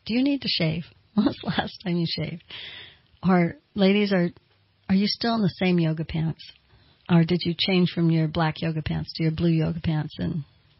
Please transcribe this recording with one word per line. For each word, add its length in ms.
Do 100
you 100
need 180
to 60
shave? 340
<laughs> 160
When 120
was 160
the 80
last 340
time 120
you 120
shaved? 340
Or, 260
ladies, 380
are, 180
are 60
you 120
still 300
in 60
the 180
same 180
yoga 260
pants? 400
Or 140
did 180
you 160
change 320
from 200
your 180
black 320
yoga 220
pants 320
to 80
your 100
blue 180
yoga 300
pants? 380
And 260